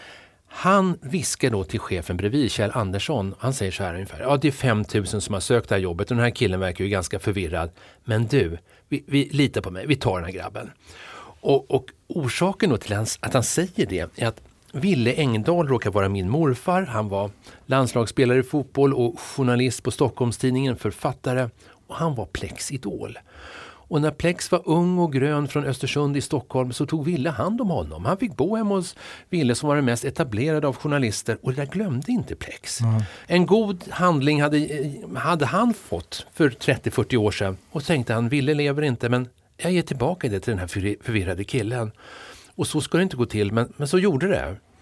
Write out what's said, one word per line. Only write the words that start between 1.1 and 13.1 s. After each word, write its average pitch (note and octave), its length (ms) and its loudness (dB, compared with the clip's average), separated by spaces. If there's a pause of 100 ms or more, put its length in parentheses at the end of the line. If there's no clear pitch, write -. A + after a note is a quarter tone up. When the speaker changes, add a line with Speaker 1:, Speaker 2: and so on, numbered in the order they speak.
Speaker 1:
då G#2 140 0
till F#2+ 160 -4
chefen F2+ 380 -4
bredvid, G#2+ 340 2
Kjell G#2+ 220 0
Andersson. G2 640 -2
Han C3 140 -2
säger G2+ 180 -2
så - 120 -6
här F2 100 -4
ungefär, F2+ 280 -10
"Ja, C#3 160 2
det C#3 100 2
är C#3+ 40 4
femtusen G#2+ 720 0
som - 120 -4
har G2 80 -2
sökt A#2+ 280 2
det G#2+ 60 2
här G2 60 2
jobbet F#2 300 -2
och B2+ 60 2
den A#2 60 4
här A#2+ 80 4
killen F#2+ 280 0
verkar F#2 240 -2
ju G2 60 0
ganska G2 300 -2
förvirrad. F2 500 -2 (340)
Men A2+ 240 0
du, A2 300 2 (320)
vi, C#3+ 180 -4
vi C#3 240 2
litar C3+ 300 2
på F#2+ 100 -8
mig, F#2 160 -8
vi D3 80 2
tar A2+ 200 0
den F2 100 -4
här F2 60 -8
grabben." F#2 400 -10 (720)
Och, C#3 300 2
och C3+ 140 0 (220)
orsaken F3+ 600 0
då A#2+ 80 4
till - 180 -4
hans, A2 260 -2